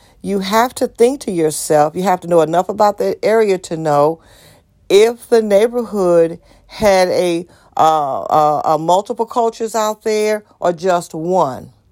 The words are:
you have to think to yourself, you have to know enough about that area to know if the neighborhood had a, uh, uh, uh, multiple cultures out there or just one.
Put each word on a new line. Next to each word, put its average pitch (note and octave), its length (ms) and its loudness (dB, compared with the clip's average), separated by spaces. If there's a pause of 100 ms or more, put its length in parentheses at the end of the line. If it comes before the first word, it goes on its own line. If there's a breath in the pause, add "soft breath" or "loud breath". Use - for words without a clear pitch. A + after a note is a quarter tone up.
(220 loud breath)
you G3 160 -4
have A3 380 -2
to B3+ 120 -4
think B3 340 0
to A3+ 100 -8
yourself, D#3 640 0
you F3+ 80 -4
have F#3 160 0
to - 80 -14
know E3+ 140 4
enough E3 280 0
about G#3 300 0
that G3 260 -2
area G#3 320 2
to F3+ 180 -10
know D#3 460 0 (640 soft breath)
if A3+ 420 2
the A#3 120 4
neighborhood G3 960 0 (280 soft breath)
had F#3+ 400 2
a, F3 400 -2 (280 soft breath)
uh, D3 460 0
uh, D3+ 440 2
uh, D3+ 120 0
multiple F#3+ 480 -2
cultures A3+ 480 -4
out G#3+ 300 -4
there G#3+ 400 -2 (160 soft breath)
or F3 120 -2
just F3 440 -4
one. D#3+ 560 -4 (200)